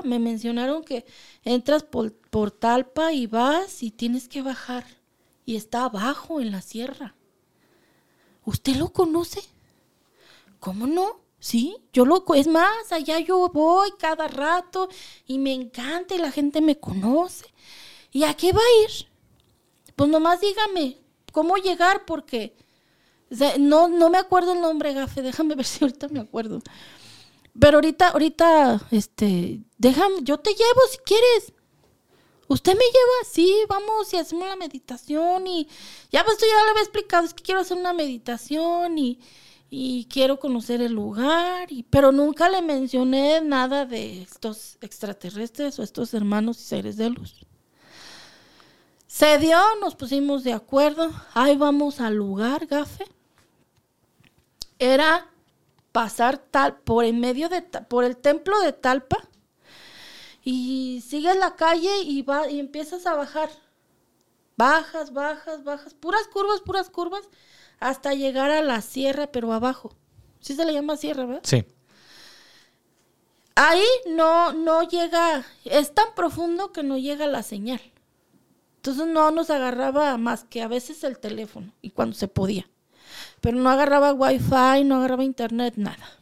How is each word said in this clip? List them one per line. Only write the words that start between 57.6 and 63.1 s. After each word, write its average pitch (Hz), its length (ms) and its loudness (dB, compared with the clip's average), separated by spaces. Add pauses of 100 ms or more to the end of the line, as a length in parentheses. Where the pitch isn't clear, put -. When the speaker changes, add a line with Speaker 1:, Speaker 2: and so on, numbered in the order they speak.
Speaker 1:
Ta-, - 240 -14
por 247 160 0
el 247 140 -2
templo 311 420 0
de 339 120 2
Talpa, 262 460 -2 (1300)
y 254 600 -6
sigues 302 300 0
la 370 200 -2
calle 339 480 0
y 277 180 -4
va, 277 260 -2
y 285 120 -6
empiezas 302 480 -10
a 330 80 -2